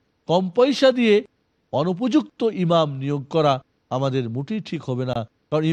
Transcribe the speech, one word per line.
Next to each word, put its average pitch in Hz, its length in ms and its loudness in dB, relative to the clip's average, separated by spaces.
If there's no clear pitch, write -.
কম 180 140 2
পয়সা 262 320 4
দিয়ে 220 160 4
অনুপযুক্ত 190 680 0
ইমাম 165 240 2
নিয়োগ 143 200 -4
করা 151 180 4
আমাদের 135 280 -2
মোটেই 165 340 -6
ঠিক 156 200 -6
হবে 127 220 -4
না, 120 60 -4
কারণ 156 240 0